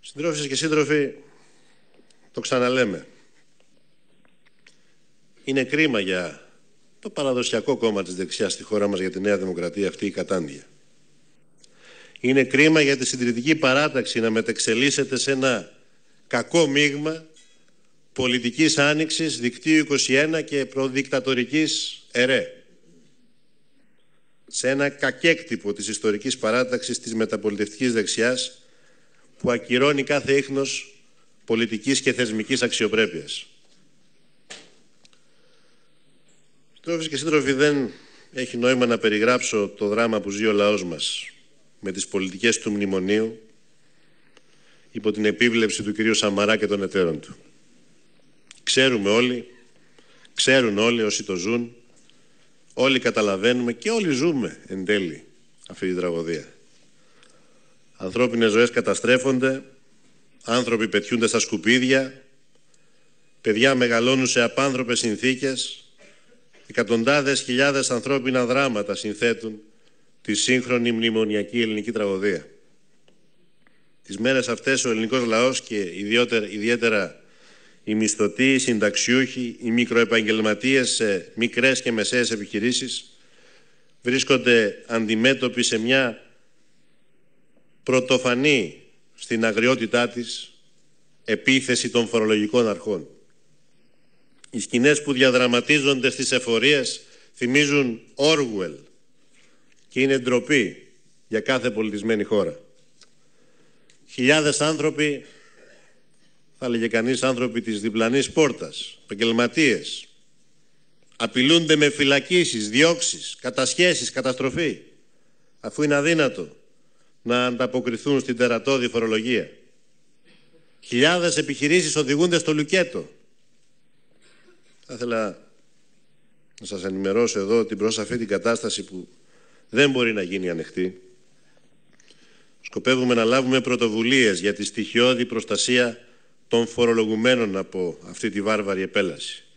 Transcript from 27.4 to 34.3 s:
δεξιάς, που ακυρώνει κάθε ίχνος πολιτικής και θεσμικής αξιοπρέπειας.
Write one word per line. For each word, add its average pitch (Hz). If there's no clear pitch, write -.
δεξιάς, 113
που -
ακυρώνει 131
κάθε 135
ίχνος 135
πολιτικής 113
και 127
θεσμικής 110
αξιοπρέπειας. 107